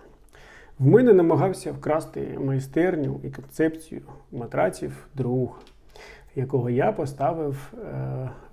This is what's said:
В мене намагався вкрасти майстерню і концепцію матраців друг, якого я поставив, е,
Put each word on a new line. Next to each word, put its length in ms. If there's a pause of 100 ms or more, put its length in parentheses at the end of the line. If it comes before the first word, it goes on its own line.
(800)
В 80
мене 260
намагався 580
вкрасти 680
майстерню 840
і 60
концепцію 720 (300)
матраців 840
друг, 460 (760)
якого 340
я 220
поставив, 840
е, 560 (240)